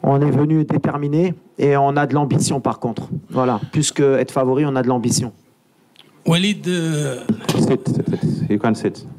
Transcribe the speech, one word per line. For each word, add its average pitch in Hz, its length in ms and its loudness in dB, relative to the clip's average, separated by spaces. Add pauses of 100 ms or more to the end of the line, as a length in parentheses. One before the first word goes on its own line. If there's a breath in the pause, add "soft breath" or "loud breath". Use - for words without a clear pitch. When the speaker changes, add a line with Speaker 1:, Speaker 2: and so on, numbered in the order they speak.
Speaker 1:
On 139 180 4
est 143 120 2
venu 151 340 2
déterminé. 147 680 0 (220)
Et 143 200 2
on 139 180 2
a 147 100 2
de 131 80 -2
l'ambition, 139 460 0
par 120 200 -2
contre. 117 240 -6 (260)
Voilà. 123 260 0 (160)
Plus 151 260 0
que 143 100 4 (140)
être 131 180 -2
favori, 131 260 2
on 135 100 -2
a 131 80 0
de 120 100 0
l'ambition. 117 380 0 (960)
Speaker 2:
Walid, 170 400 0
euh, 151 560 -2 (440)
Speaker 3:
Sit, - 160 0 (120)
sit, - 160 -2
sit. - 400 -2
You 104 80 2
can 113 160 0
sit. - 300 -6 (140)